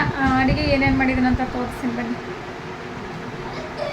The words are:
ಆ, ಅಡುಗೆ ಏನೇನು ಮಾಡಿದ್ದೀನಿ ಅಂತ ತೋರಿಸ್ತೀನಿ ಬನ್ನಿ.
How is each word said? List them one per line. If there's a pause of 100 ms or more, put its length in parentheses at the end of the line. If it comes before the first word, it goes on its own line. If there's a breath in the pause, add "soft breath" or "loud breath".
(200)
ಆ,
ಅಡುಗೆ
ಏನೇನು
ಮಾಡಿದ್ದೀನಿ
ಅಂತ
ತೋರಿಸ್ತೀನಿ
ಬನ್ನಿ. (1800)